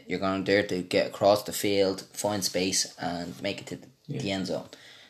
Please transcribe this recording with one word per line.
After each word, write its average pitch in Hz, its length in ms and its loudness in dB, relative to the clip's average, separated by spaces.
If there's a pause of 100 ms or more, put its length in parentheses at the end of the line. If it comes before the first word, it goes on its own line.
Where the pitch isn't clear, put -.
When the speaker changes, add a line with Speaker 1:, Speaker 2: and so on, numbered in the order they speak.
Speaker 1:
You're - 120 -4
going 95 240 0
there 101 200 4
to 90 200 -2
get 95 240 2
across 104 360 4
the - 80 -10
field, 98 500 2 (120)
find 104 300 -2
space, 92 560 0
and 85 420 -6
make 98 200 -4
it - 60 -14
to 87 100 -8
the, - 100 -18 (200)
Speaker 2:
Yeah. - 140 -6
Speaker 1:
the 98 100 -2
end 92 160 -2
zone. 76 220 -6 (400)